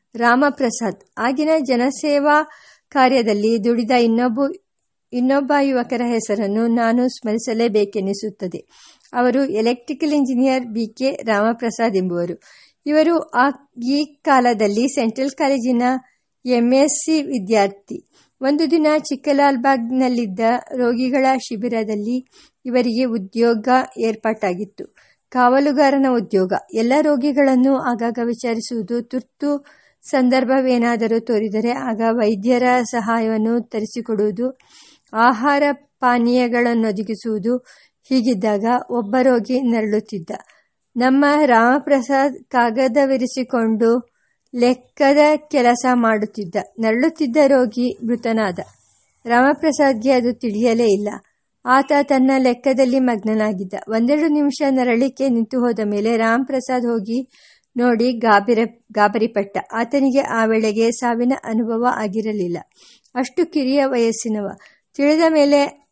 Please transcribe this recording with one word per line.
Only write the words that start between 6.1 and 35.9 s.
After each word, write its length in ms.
ನಾನು 420
ಸ್ಮರಿಸಲೇಬೇಕೆನಿಸುತ್ತದೆ. 1800
ಅವರು 300
ಎಲೆಕ್ಟ್ರಿಕಲ್ 680
ಇಂಜಿನಿಯರ್ 520
ಬಿ 220
ಕೆ 240
ರಾಮಪ್ರಸಾದ್ 840
ಎಂಬುವರು. 440
ಇವರು 340
ಆ, 300
ಈ 220
ಕಾಲದಲ್ಲಿ 840
ಸೆಂಟ್ರಲ್ 440
ಕಾಲೇಜಿನ 520
ಎಂ 280
ಎಸ್ 320
ಸಿ 160
ವಿದ್ಯಾರ್ಥಿ. 840
ಒಂದು 300
ದಿನ 160
ಚಿಕ್ಕಲಾಲ್ಬಾಗ್ನಲ್ಲಿದ್ದ 1400
ರೋಗಿಗಳ 500
ಶಿಬಿರದಲ್ಲಿ 880
ಇವರಿಗೆ 380
ಉದ್ಯೋಗ 640
ಏರ್ಪಾಟಾಗಿತ್ತು. 960
ಕಾವಲುಗಾರನ 800
ಉದ್ಯೋಗ. 440
ಎಲ್ಲ 280
ರೋಗಿಗಳನ್ನು 760
ಆಗಾಗ 460
ವಿಚಾರಿಸುವುದು, 800
ತುರ್ತು 640
ಸಂದರ್ಭವೇನಾದರೂ 1160
ತೋರಿದರೆ 520
ಆಗ 380
ವೈದ್ಯರ 540
ಸಹಾಯವನ್ನು 800
ತರಿಸಿಕೊಡುವುದು, 960
ಆಹಾರ 580
ಪಾನೀಯಗಳನ್ನೊದಗಿಸುವುದು. 1900